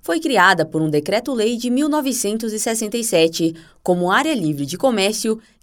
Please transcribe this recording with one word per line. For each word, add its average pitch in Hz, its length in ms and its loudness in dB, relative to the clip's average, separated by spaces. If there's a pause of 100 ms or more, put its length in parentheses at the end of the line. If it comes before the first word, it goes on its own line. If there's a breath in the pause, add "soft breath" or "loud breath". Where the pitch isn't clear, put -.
foi 339 180 -2
criada 202 460 4
por 156 160 -2
um 156 80 0
decreto-lei 220 680 -2
de 240 140 -4
mil 277 180 0
novecentos 226 640 -2
e 214 80 -6
sessenta 226 380 -4
e 233 80 -4
sete 165 500 2 (260 loud breath)
como 175 300 0
área 285 240 2
livre 151 300 -2
de 160 120 -8
comércio 220 600 0 (240 loud breath)